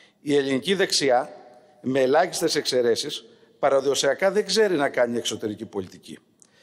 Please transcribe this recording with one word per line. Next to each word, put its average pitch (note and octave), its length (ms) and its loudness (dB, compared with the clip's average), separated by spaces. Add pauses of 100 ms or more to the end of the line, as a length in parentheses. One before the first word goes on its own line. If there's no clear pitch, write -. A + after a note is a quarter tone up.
(200)
η D3 160 0
ελληνική C3+ 380 0
δεξιά, C#3+ 580 0 (480)
με C3 200 0
ελάχιστες D#3 540 2
εξαιρέσεις, B2+ 680 0 (340)
παραδοσιακά C#3 720 2
δεν G#3 160 -2
ξέρει G3+ 300 2
να C#3+ 120 0
κάνει A#2+ 280 0
εξωτερική G#2+ 500 -6
πολιτική. E2+ 520 -12 (440)